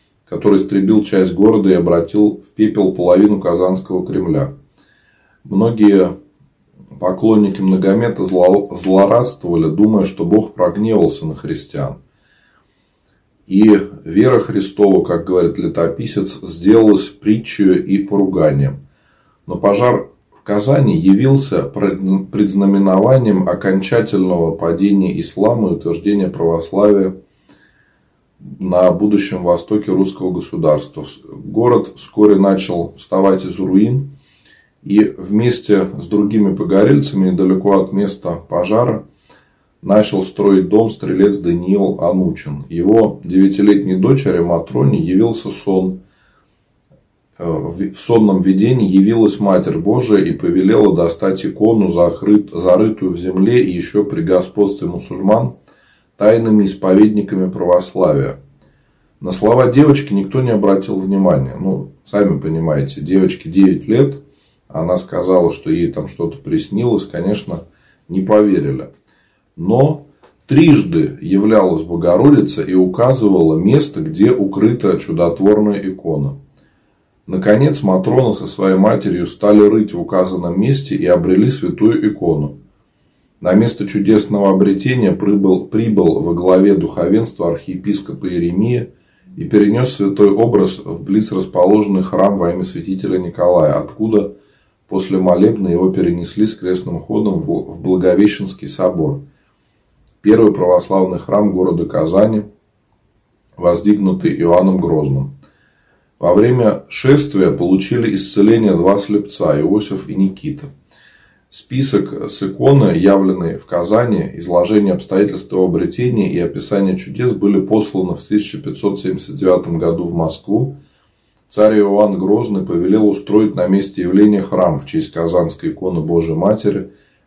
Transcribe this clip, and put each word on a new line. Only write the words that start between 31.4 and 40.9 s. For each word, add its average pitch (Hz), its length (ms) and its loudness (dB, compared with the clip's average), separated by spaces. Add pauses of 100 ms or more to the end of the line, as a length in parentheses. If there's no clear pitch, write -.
вскоре 104 380 4
начал 92 580 0
вставать 95 500 0
из - 160 -10
руин, 104 520 0 (680)
и 101 180 2
вместе 104 880 0 (100)
с - 80 -14
другими 104 480 0
погорельцами 98 760 0
недалеко 95 500 0
от - 100 -6
места 95 440 -6
пожара – 90 720 -2 (800)
начал 98 400 0
строить 95 460 2
дом 110 220 2